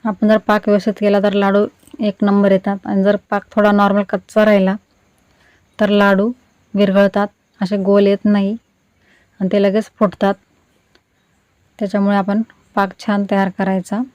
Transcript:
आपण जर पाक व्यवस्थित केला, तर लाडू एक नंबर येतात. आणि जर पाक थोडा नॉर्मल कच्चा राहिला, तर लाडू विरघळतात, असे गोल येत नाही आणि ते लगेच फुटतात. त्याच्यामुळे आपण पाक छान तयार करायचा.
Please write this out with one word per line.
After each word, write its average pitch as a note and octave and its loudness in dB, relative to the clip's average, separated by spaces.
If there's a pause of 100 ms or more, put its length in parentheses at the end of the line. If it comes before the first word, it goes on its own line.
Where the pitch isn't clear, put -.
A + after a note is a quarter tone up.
आपण G#3+ -2
जर A3 4
पाक G#3 -2
व्यवस्थित G#3 0
केला, G3+ 0
तर G3+ 0
लाडू G3+ 0 (340)
एक G#3 -4
नंबर G3+ 2
येतात. G3 -2
आणि G3 -2
जर G#3 2 (140)
पाक G3+ -4
थोडा G#3 2
नॉर्मल G3+ 2
कच्चा G#3+ 0
राहिला, G3 2 (1040)
तर G#3+ 0
लाडू G3+ 2 (420)
विरघळतात, G3+ 0 (340)
असे G3 -4
गोल G3+ 2
येत G3 -2
नाही G3+ 0 (840)
आणि F#3 -2
ते G3+ 0
लगेच G3+ -2 (100)
फुटतात. G3+ 0 (1500)
त्याच्यामुळे G3+ 0
आपण G3+ -2 (340)
पाक G3 -2
छान G3+ -2
तयार G3 0
करायचा. F#3+ -4 (140)